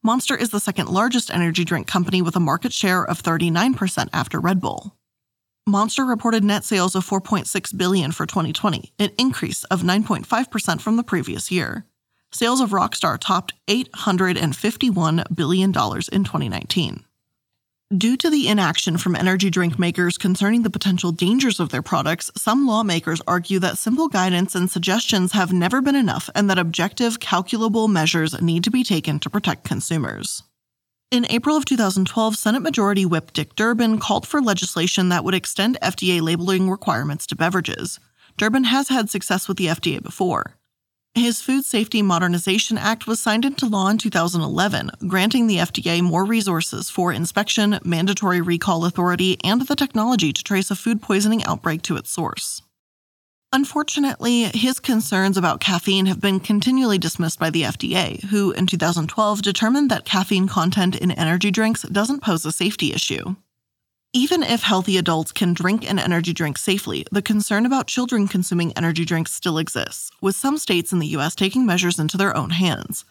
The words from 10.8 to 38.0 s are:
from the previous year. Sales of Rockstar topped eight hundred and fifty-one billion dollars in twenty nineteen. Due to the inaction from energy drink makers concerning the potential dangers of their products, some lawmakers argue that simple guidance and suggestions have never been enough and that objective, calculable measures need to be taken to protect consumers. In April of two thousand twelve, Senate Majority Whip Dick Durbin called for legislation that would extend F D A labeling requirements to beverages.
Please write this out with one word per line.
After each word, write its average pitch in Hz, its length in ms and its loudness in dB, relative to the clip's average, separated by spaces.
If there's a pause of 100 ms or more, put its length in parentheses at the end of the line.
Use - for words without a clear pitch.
from 214 160 0
the 233 60 0
previous - 480 -4
year. 180 360 -4 (460)
Sales 247 280 0
of 233 100 2
Rockstar - 460 0
topped - 360 -2 (160)
eight 240 260 0
hundred 185 420 0
and 147 200 -2
fifty-one 180 640 0 (100)
billion 180 380 2
dollars - 380 -2
in 190 160 2
twenty - 240 -4
nineteen. - 560 -4 (880)
Due 220 240 2
to 330 140 2
the 285 180 4
inaction 180 480 2
from 180 180 0
energy 185 360 2
drink 170 280 0
makers 175 380 0
concerning 202 460 2
the 220 80 0
potential 180 420 0
dangers 220 480 2
of - 80 0
their - 140 -4
products, 151 520 -2
some 262 320 2
lawmakers 190 600 0
argue 180 320 0
that 185 180 0
simple 277 320 0
guidance 185 460 0
and 185 160 0
suggestions 202 640 0
have 190 200 2
never 180 300 2
been 277 120 2
enough 240 400 0
and 202 140 2
that 190 100 4
objective, 196 640 0
calculable 220 680 0
measures 165 540 2
need 170 240 0
to 220 60 0
be 254 140 2
taken 156 360 0
to - 80 -8
protect - 360 -4
consumers. 117 760 -4 (680)
In 240 180 2
April 285 280 0
of 285 100 0
two 262 100 2
thousand 190 300 2
twelve, 220 300 0
Senate 226 260 0
Majority 202 420 2
Whip 165 300 -2
Dick 156 200 -6
Durbin 220 460 2
called - 260 -2
for 294 140 0
legislation 180 720 0
that 175 120 2
would 185 120 0
extend 196 480 0
F 180 120 0
D 180 220 0
A 170 60 0
labeling 180 480 0
requirements 147 560 -2
to 151 100 -6
beverages. - 640 -2 (380)